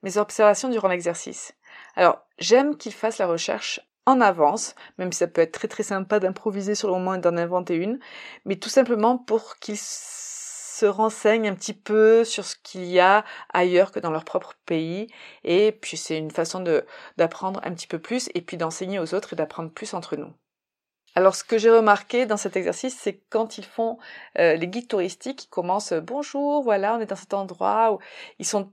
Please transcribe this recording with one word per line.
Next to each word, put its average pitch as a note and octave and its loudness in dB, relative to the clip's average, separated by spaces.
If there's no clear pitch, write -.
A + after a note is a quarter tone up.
Mes G3 -4
observations G#3 2
durant G#3+ 0
l'exercice. F3 -6
Alors, - 4
j'aime C4 4
qu'il G#3+ -12
fasse A3 -6
la F#3+ 0
recherche - -4
en B3+ 6
avance, F3+ 2
même F#3 -6
si - -8
ça F3 2
peut E3+ 0
être E3 2
très - -8
très - -6
sympa G3 -2
d'improviser G3 -2
sur G#3 -4
le F#3+ 2
moment F#3 -2
et F#3 -4
d'en F3 2
inventer F3 -2
une, G#3 -2
mais G3 -2
tout - -12
simplement A#3+ 4
pour A3 -4
qu'il G#3 -10
se - -8
renseigne G#3+ 2
un G3 -4
petit G3 -10
peu A3 4
sur A3 -6
ce - -10
qu'il F#3 -14
y F3+ 4
a G3+ 6
ailleurs F3+ 4
que - -6
dans E3+ -4
leur D#3+ -4
propre - -6
pays, E3+ -4
et G#3 4
puis - -12
c'est D#3+ -6
une D#3 -6
façon E3+ -4
de, E3 0
d'apprendre F3 -2
un F3 -6
petit - -14
peu E3+ -8
plus, B3 -6
et F3 -4
puis E3+ -14
d'enseigner E3+ -6
aux E3+ -6
autres G3+ -4
et - -10
d'apprendre D#3+ -6
plus - -14
entre E3+ -8
nous. D3 -12
Alors F#3+ 6
ce - -10
que A3+ 0
j'ai A3+ 6
remarqué A3+ 6
dans G#3+ -2
cet F#3 -6
exercice, F#3 -2
c'est G3 -6
quand A3 -2
ils G3+ -14
font, A3+ -4
euh, E3 6
les E3+ -4
guides A3+ -8
touristiques, G#3 -4
ils - -20
commencent, « F#3 -2
Bonjour, C#4+ -2
voilà, G#3 0
on A#3 -4
est G#3+ -6
dans G3 -8
cet - -10
endroit », G3 0
où F#3+ -4
ils F#3 -10
sont G3 -4